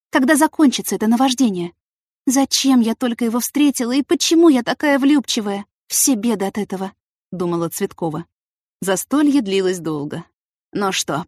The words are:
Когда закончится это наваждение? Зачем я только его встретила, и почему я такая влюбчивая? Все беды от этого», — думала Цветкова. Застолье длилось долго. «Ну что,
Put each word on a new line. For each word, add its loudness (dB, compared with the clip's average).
Когда 2
закончится 0
это -2
наваждение? 0
Зачем 2
я 0
только -4
его -2
встретила, 0
и 0
почему 4
я 4
такая 0
влюбчивая? 0
Все 0
беды -2
от -6
этого», — -6
думала -4
Цветкова. -6
Застолье 0
длилось -2
долго. -8
«Ну -2
что, -6